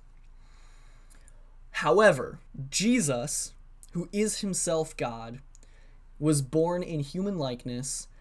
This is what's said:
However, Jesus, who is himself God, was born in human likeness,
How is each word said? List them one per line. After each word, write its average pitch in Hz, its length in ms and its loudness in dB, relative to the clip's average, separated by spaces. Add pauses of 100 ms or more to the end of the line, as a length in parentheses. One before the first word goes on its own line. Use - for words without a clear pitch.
(1700)
However, 180 720 4 (300)
Jesus, 156 840 0 (400)
who 175 180 -6
is 208 280 0
himself 170 580 -2
God, 117 440 -8 (800)
was 147 220 2
born 165 420 0
in 156 180 -4
human 185 360 -4
likeness, 127 720 -6 (120)